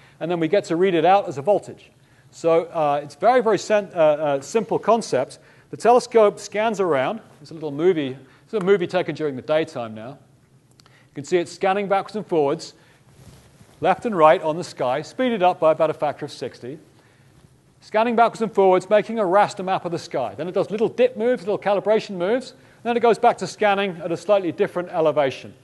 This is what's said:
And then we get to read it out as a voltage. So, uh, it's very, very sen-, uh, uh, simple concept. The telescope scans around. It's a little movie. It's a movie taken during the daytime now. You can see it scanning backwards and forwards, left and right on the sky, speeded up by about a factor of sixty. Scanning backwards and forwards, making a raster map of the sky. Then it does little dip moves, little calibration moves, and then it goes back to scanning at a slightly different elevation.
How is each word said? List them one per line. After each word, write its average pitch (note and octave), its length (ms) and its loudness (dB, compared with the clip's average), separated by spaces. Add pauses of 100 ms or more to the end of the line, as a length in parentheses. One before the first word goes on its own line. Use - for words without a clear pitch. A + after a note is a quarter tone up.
(200)
And D#3+ 100 -6
then F3 100 -2
we E3 80 0
get F#3+ 180 0
to E3 100 -4
read F#3 200 2
it D#3 100 2
out G3 220 4
as D3+ 100 -10
a C#3 40 -6
voltage. F3 500 -4 (400)
So, E3 340 0
uh, D3 380 -2
it's C#3+ 120 -18
very, B3 260 4
very G#3 180 2
sen-, G#3 340 -2
uh, F3 40 -4
uh, D3+ 440 2
simple F#3 380 -2
concept. G3+ 600 0 (320)
The D3 60 -14
telescope A3 640 4
scans G#3+ 400 -4
around. E3+ 420 -2 (200)
It's D3+ 100 -20
a - 20 -16
little D#3 180 -10
movie. D3 460 0 (260)
It's - 100 -12
a A3 60 -4
movie F3+ 280 2
taken E3+ 280 -4
during D3 200 -6
the B2 60 -10
daytime D3+ 540 -4
now. A#2+ 220 -16 (600)
You - 360 -20
can C#3+ 80 -10
see F#3 140 0
it E3+ 100 -2
scanning F#3+ 400 -2
backwards G3 280 -2
and G#3 100 -8
forwards, D#3 480 -2 (1080)
left F3 240 0
and A3 120 -4
right D#3+ 240 6
on D#3 160 -2
the F3 60 -6
sky, C3+ 380 -4
speeded A#3 420 -2
up F3+ 160 2
by D#3+ 120 4
about D#3 180 0
a D#3 40 -4
factor D3 320 -6
of C3+ 60 -12
sixty. C3 480 -12 (1000)
Scanning A3+ 320 0
backwards A3 280 2
and G#3 100 -2
forwards, F#3 380 4
making G#3+ 300 2
a G#3+ 40 0
raster F#3+ 400 2
map F#3 220 -4
of F3 60 -6
the E3 80 -4
sky. A#2+ 360 -6
Then D#3+ 140 -8
it F3 40 -8
does F#3 160 -2
little G#3 200 -2
dip B3 260 0
moves, A3 280 -2
little G3+ 140 -2
calibration G3+ 600 0
moves, G#3 340 -4
and - 320 -20
then A#3 140 -2
it - 20 -2
goes G#3+ 180 4
back A#3 200 2
to F#3 100 -8
scanning G3 560 -2
at F3 80 -6
a E3 60 -2
slightly F#3+ 340 0
different F3+ 380 -4
elevation. D3 640 -2 (100)